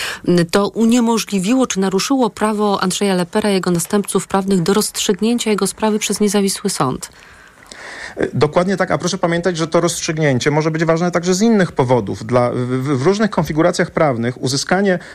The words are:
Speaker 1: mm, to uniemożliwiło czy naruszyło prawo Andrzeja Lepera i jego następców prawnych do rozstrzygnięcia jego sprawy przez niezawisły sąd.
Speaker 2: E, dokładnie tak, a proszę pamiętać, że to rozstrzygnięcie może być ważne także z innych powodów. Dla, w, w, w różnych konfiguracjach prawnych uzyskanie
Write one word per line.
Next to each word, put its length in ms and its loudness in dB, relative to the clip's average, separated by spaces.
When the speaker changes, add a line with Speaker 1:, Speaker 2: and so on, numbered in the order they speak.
Speaker 1:
mm, 180 4
to 220 2
uniemożliwiło 1000 2
czy 140 -2
naruszyło 500 0
prawo 520 -2
Andrzeja 320 0
Lepera 360 0
i 40 2
jego 160 0
następców 560 -2
prawnych 360 0
do 120 2
rozstrzygnięcia 760 -2
jego 160 0
sprawy 320 -2
przez 220 -4
niezawisły 500 0
sąd. 400 -4
Speaker 2:
E, 180 -2
dokładnie 420 0
tak, 140 -2
a 80 0
proszę 200 -4
pamiętać, 380 0
że 100 -2
to 140 2
rozstrzygnięcie 680 0
może 200 2
być 140 -2
ważne 260 2
także 240 0
z 80 0
innych 300 4
powodów. 540 0
Dla, 240 2
w, 40 -2
w, 440 -2
w 40 -2
różnych 280 2
konfiguracjach 600 0
prawnych 520 0
uzyskanie 560 0